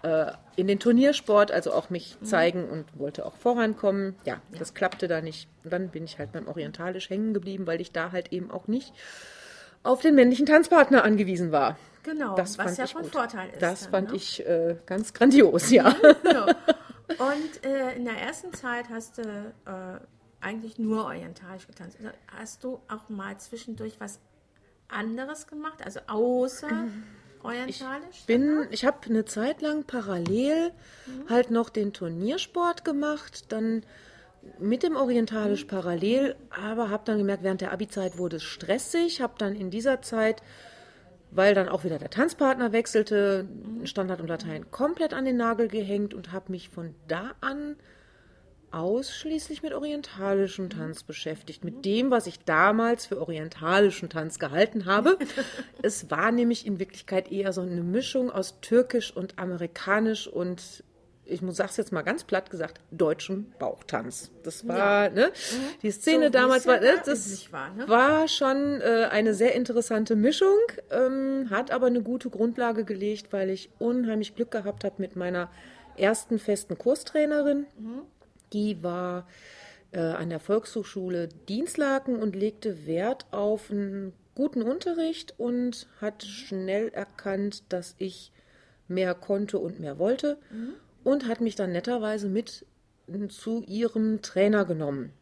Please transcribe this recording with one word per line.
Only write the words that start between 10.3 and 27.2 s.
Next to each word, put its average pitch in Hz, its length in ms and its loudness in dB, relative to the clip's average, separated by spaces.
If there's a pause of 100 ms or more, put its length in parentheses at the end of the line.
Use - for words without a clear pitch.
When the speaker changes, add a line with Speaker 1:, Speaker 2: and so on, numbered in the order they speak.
Speaker 1:
Tanzpartner 302 580 8
angewiesen 185 480 2
war. 143 260 2 (240)
Speaker 2:
Genau, 294 340 -4
Speaker 1:
Das 185 220 -2
Speaker 2:
was - 80 -2
Speaker 1:
fand 180 120 -4
Speaker 2:
ja 254 60 -2
Speaker 1:
ich - 80 -8
Speaker 2:
von - 100 -8
Speaker 1:
gut. - 100 -10
Speaker 2:
Vorteil 233 380 -4
ist - 120 -6
Speaker 1:
Das 180 220 -2
Speaker 2:
dann, - 60 -12
Speaker 1:
fand 196 200 0
Speaker 2:
ne? 240 60 -4
Speaker 1:
ich, - 300 -8
äh, 170 380 0
ganz 202 300 -6
grandios, 247 560 8
ja. 226 200 10
Speaker 2:
Mhm, - 60 4 (260)
genau. 330 240 6
Und, - 1160 -2
äh, 262 320 -2
in 247 80 -6
der 226 140 -6
ersten 330 340 -10
Zeit 240 380 -8
hast 226 280 -12
du, 233 40 -8
äh, 202 760 -12 (440)
eigentlich 220 360 -10
nur 220 280 -2
orientalisch 175 600 -14
getanzt. 180 300 -20 (420)
Hast - 260 -16
du 254 140 -10 (100)
auch 220 200 -12
mal 196 300 -12
zwischendurch 220 640 -12
was 208 200 -14 (680)
anderes 247 580 -8
gemacht, 311 360 -12
also - 260 -12
außer 247 640 0
Speaker 1:
Mhm. 220 320 -4 (400)